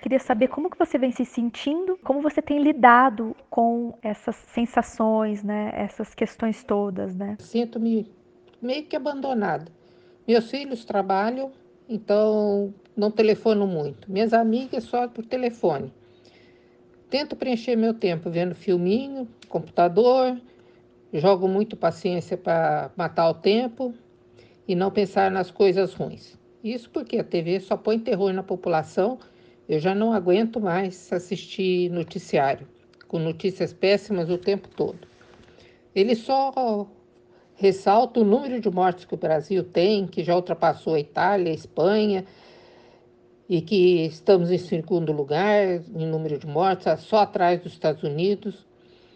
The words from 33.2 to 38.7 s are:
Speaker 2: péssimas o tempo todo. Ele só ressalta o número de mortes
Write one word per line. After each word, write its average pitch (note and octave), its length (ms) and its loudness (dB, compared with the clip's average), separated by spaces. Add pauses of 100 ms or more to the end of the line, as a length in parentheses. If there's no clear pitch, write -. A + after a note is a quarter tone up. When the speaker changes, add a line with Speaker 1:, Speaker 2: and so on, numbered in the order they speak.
Speaker 2:
péssimas G3 560 0
o F3 80 0
tempo G3+ 320 -4
todo. - 380 -6 (880)
Ele G#3+ 220 2
só C4 720 -2 (680)
ressalta G3 640 4
o A3 60 6
número B3 340 2
de G#3 100 -2
mortes F3+ 360 0